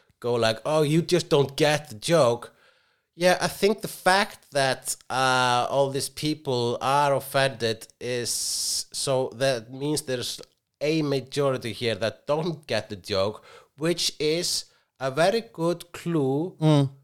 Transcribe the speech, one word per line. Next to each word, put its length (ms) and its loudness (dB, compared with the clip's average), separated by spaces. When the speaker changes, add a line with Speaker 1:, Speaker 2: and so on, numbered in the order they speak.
Speaker 1:
go 140 -2
like, 300 2
"Oh, 180 2
you 200 4
just 260 0
don't 280 2
get 340 0
the 40 -12
joke." 580 2
Yeah, 220 4
I 80 -2
think 320 0
the 80 -8
fact 500 0
that, 440 0
uh, 640 2
all 200 2
these 200 -6
people 720 -2
are 320 2
offended 720 -2
is, 920 -4
so 440 -2
that 360 -2
means 300 -4
there's 380 -6
a 200 2
majority 720 -2
here 220 -2
that 320 -4
don't 400 -2
get 240 -2
the 60 -6
joke, 460 -2
which 400 -2
is 480 -2
a 100 -2
very 300 2
good 400 -2
clue 680 -2
Speaker 2:
Mm. 300 6